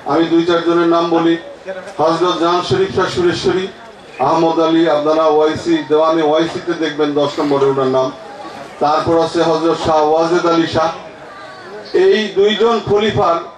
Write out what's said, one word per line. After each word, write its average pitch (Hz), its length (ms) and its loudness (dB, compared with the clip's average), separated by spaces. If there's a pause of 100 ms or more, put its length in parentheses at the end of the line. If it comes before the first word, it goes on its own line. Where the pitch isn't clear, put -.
আমি 160 200 0
দুই 165 220 2
চারজনের 170 420 2
নাম 170 220 0
বলি, 165 260 2 (600)
হযরত 165 420 2
জাহান 175 220 0
শরীফ 190 340 0
শাহ 180 100 0
সুরেশ্বরী, 175 580 0 (540)
আহমদ 160 420 2
আলী, 165 280 2
আপনারা 156 360 2
ওয়াইসি, 156 500 2 (140)
দেওয়ানে 160 340 2
ওয়াইসিতে 160 500 0
দেখবেন 151 420 -2
দশ 143 240 0
নম্বরে 139 280 2
ওনার 135 200 0
নাম। 131 260 0 (680)
তারপর 165 400 2
আছে 160 220 0
হযরত 160 440 0
শাহ 156 140 2 (100)
ওয়াজেদ 165 360 2
আলী 165 200 2
শাহ। 160 240 0 (1040)
এই 196 320 4
দুইজন 208 600 2
খলিফার 202 480 2 (220)